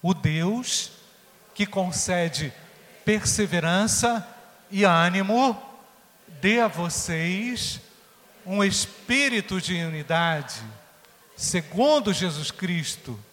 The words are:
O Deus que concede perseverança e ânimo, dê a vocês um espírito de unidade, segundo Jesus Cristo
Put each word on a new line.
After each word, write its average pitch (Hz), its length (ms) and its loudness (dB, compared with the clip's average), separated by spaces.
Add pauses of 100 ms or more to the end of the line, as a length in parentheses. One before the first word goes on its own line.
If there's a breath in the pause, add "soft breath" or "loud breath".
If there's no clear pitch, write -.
O 185 120 2
Deus 165 760 -2 (640)
que 202 100 0
concede 175 880 -2 (520)
perseverança 208 1200 2 (420)
e 196 140 2
ânimo, 190 760 4 (840)
dê 214 180 4
a 226 80 4
vocês 175 1120 -4 (640)
um 196 180 0
espírito 226 960 0
de 180 140 -4 (100)
unidade, 156 760 -2 (760)
segundo 208 760 0
Jesus 156 380 -4
Cristo 165 680 -6 (140)